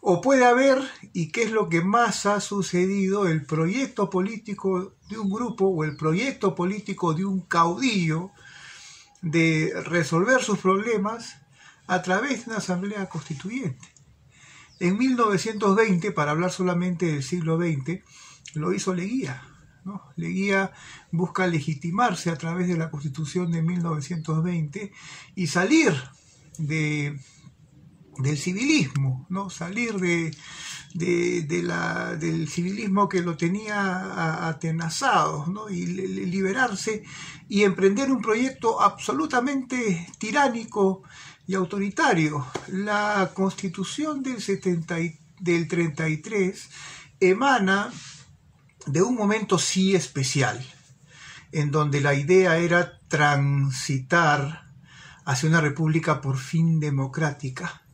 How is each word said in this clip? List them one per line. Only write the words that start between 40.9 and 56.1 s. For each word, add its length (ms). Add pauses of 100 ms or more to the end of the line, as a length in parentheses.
y 80
autoritario. 880 (220)
La 680
Constitución 880
del 220
setenta 560
y, 180 (220)
del 300
treinta 400
y 80
tres 540 (500)
emana 720 (920)
de 160
un 140
momento 420
sí 380
especial, 680 (840)
en 220
donde 280
la 140
idea 440
era 500
transitar 1600 (540)
hacia 240
una 120
república 600